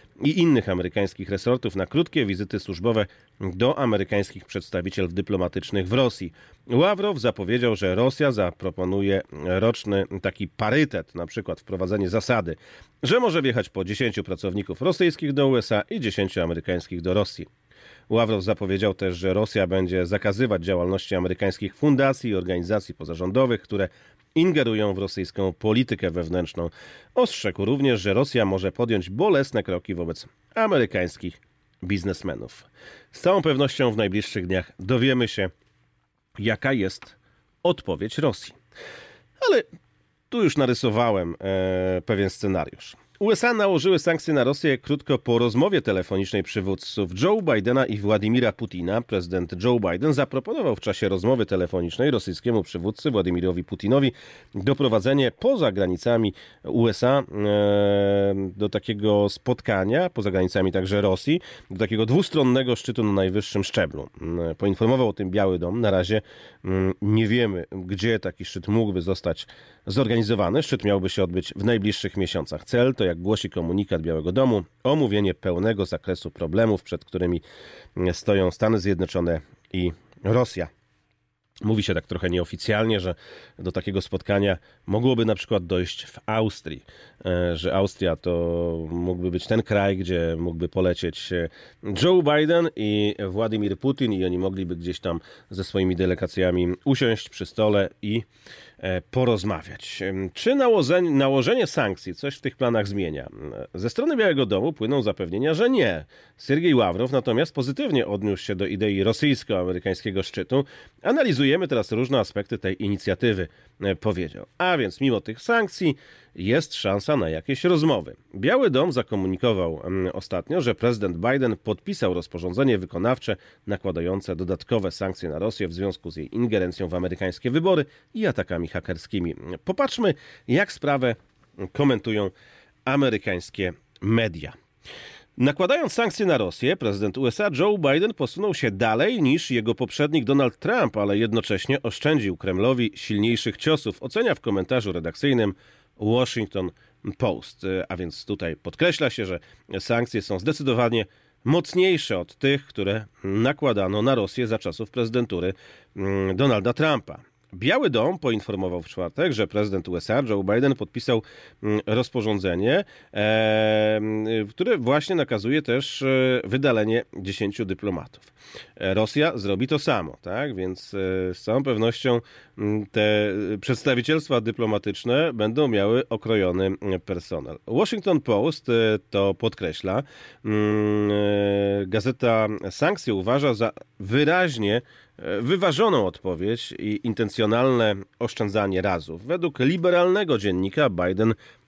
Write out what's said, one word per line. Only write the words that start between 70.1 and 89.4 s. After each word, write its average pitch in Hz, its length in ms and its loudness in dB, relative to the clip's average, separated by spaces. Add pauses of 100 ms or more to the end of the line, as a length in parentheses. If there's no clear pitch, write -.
Szczyt - 220 -2
miałby 98 240 2
się - 140 -2
odbyć 90 340 -2
w 98 80 -4
najbliższych 104 520 0
miesiącach. 85 480 -4
Cel 127 300 2
to, 104 120 0
jak 85 120 0
głosi 98 320 -2
komunikat 90 520 -2
Białego 80 300 -2
Domu, 113 320 2 (200)
omówienie 104 500 2
pełnego 95 520 0
zakresu 87 440 -6
problemów, 95 520 0
przed - 220 -10
którymi, 87 360 -2 (560)
mm, 90 180 0
stoją 95 360 2
Stany 110 300 0
Zjednoczone 87 600 0 (320)
i 90 200 0 (320)
Rosja. 101 440 0 (920)
Mówi 107 200 2
się 95 120 -2
tak 82 120 -4
trochę 90 240 -2
nieoficjalnie, 104 680 0
że 90 140 -2 (440)
do 87 140 -6
takiego 95 300 -2
spotkania 101 560 0 (280)
mogłoby 113 380 2
na 110 100 2
przykład 98 320 -2
dojść 90 380 -2
w - 220 -20
Austrii, 110 580 -2 (400)
e, 87 320 0
że 82 180 -2
Austria 95 420 0
to 85 760 -2
mógłby 87 400 -2
być 87 160 -4